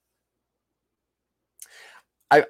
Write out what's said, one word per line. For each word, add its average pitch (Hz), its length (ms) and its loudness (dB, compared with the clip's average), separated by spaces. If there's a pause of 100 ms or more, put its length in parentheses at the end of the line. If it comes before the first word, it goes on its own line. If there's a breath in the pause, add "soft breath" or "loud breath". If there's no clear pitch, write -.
(2250 loud breath)
I, 143 180 6